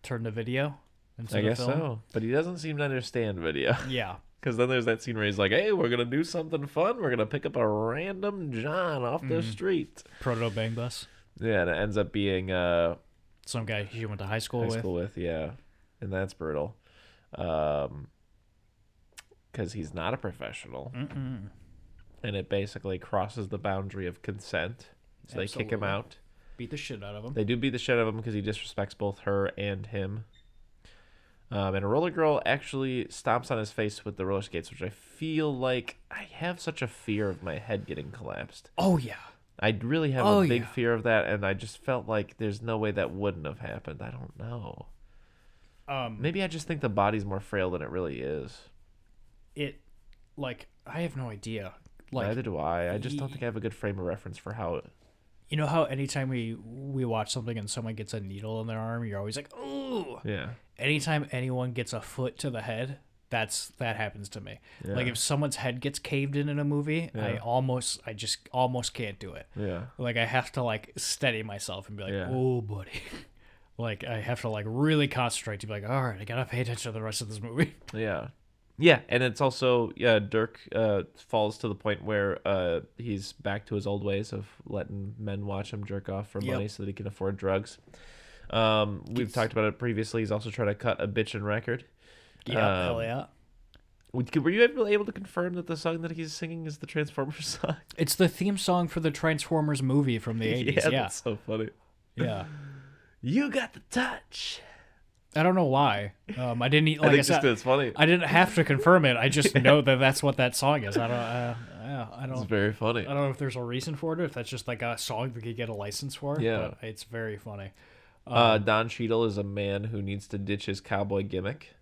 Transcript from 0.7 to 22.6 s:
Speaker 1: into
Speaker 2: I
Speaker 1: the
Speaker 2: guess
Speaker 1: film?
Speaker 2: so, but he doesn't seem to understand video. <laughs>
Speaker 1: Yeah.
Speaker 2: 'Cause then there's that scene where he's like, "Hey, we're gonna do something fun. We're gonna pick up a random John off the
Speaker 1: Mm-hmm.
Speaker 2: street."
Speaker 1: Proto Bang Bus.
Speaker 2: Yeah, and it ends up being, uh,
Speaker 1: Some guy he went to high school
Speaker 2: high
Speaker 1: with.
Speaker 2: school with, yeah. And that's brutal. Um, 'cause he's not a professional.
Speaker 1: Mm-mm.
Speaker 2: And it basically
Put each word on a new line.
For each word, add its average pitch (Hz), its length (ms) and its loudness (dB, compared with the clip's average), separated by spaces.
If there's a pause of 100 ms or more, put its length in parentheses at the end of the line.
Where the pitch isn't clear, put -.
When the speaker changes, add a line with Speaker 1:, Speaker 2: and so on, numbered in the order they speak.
Speaker 1:
into 117 200 -4
Speaker 2:
I 104 40 2
Speaker 1:
the 107 60 2
Speaker 2:
guess 120 100 0
Speaker 1:
film? 123 140 0
Speaker 2:
so, 139 300 -2 (100)
but 110 100 0
he 113 80 -2
doesn't 165 280 0
seem 156 200 -6
to 147 60 2
understand 120 540 -2
video. 80 440 2
<laughs> 131 60 -8
Speaker 1:
Yeah. 113 280 -4 (260)
Speaker 2:
'Cause 117 160 0
then 123 100 4
there's 127 160 2
that 113 180 2
scene 117 140 -4
where 107 80 2
he's 101 140 2
like, 98 140 6
"Hey, 196 200 4
we're 165 160 4
gonna 120 160 2
do 131 180 2
something 160 440 -2
fun. 202 340 2
We're 165 80 0
gonna 117 160 4
pick 123 220 -2
up - 100 -4
a 120 100 4
random 165 840 0
John 147 500 0
off 123 200 0
the 135 140 0
Speaker 1:
Mm-hmm. 165 140 0
Speaker 2:
street." 170 520 -2 (180)
Speaker 1:
Proto 117 300 0
Bang 110 240 -2
Bus. 120 320 -6 (340)
Speaker 2:
Yeah, 107 220 4
and 87 80 4
it 80 80 2
ends 104 180 0
up 104 160 2
being, 95 400 2
uh, 85 440 4 (500)
Speaker 1:
Some 117 180 -4
guy 104 200 -2
he 113 200 -8
went 104 160 -6
to 98 60 -4
high 107 140 0
school 120 200 -4
Speaker 2:
high 117 60 2
Speaker 1:
with. 113 140 0
Speaker 2:
school 98 120 -2
with, 87 240 -2
yeah. 82 360 -2 (500)
And 98 100 -6
that's 95 220 -2
brutal. 78 420 -4 (580)
Um, 73 720 0 (1500)
'cause 92 180 -4
he's 82 220 -8
not 85 180 -2
a 131 60 -4
professional. 65 760 -8
Speaker 1:
Mm-mm. 127 540 -8 (720)
Speaker 2:
And 101 140 -4
it 92 140 -4
basically 98 480 -2